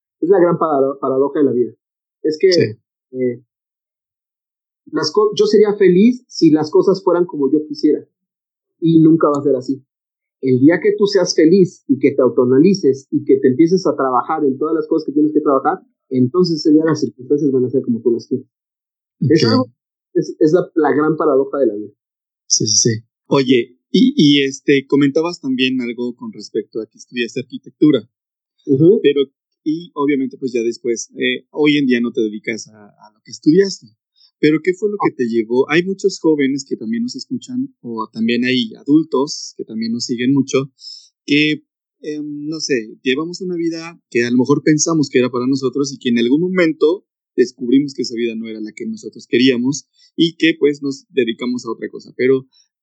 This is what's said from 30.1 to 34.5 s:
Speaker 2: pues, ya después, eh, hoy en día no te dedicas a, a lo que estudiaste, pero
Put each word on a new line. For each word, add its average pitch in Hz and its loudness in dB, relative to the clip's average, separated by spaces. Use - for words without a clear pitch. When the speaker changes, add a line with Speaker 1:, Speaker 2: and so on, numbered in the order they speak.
Speaker 2:
pues, 131 -6
ya 117 -4
después, 117 -6
eh, 127 -4
hoy 151 0
en 143 0
día 123 2
no 120 -4
te 120 -4
dedicas 107 -8
a, 107 -20
a - -20
lo - -20
que - -20
estudiaste, 180 0
pero 151 2